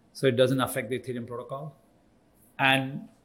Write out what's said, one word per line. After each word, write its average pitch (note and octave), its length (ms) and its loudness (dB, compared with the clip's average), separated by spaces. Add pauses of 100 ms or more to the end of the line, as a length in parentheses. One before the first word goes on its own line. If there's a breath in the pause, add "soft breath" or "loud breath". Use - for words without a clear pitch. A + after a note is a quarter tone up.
(120)
So - 160 0
it B2+ 80 4
doesn't C3 240 4
affect B2 300 -2
the B2 100 -2
Ethereum A#2+ 260 -8
protocol. C3+ 500 -12 (840)
And C3+ 480 2 (180)